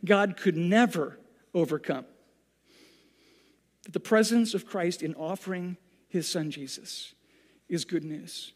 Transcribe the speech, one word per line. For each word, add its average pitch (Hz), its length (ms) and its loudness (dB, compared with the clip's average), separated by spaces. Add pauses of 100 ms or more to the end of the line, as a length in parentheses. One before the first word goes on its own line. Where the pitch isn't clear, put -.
God 196 320 4
could 170 220 2
never 175 600 2 (360)
overcome, 151 500 0 (1800)
that - 100 -18
the 180 80 -2
presence 220 520 4
of 190 120 -2
Christ 180 360 -2
in 160 140 -4
offering 180 640 -6 (320)
his 170 180 0
son 156 240 -2
Jesus - 640 -12 (540)
is 170 160 -2
good 160 180 -2
news. 156 520 -10